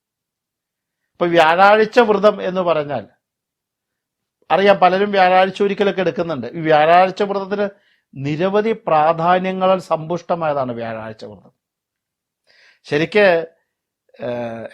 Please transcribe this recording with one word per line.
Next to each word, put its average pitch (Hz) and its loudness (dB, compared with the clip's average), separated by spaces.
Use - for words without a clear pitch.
ഇപ്പൊ 180 -4
വ്യാഴാഴ്ച 196 4
വ്രതം 202 2
എന്ന് 185 -4
പറഞ്ഞാൽ 143 -4
അറിയാം, 190 4
പലരും 190 2
വ്യാഴാഴ്ച 185 2
ഒരിക്കലൊക്കെ 196 -2
എടുക്കുന്നുണ്ട്. 160 -6
ഈ 165 -8
വ്യാഴാഴ്ച 175 4
വ്രതത്തിന് 196 -6
നിരവധി 190 -2
പ്രാധാന്യങ്ങളാൽ 185 0
സമ്പുഷ്ടമായതാണ് 160 -4
വ്യാഴാഴ്ച 113 -12
വ്രതം. 92 -20
ശരിക്ക്, 165 0
ഏഹ്, 117 -10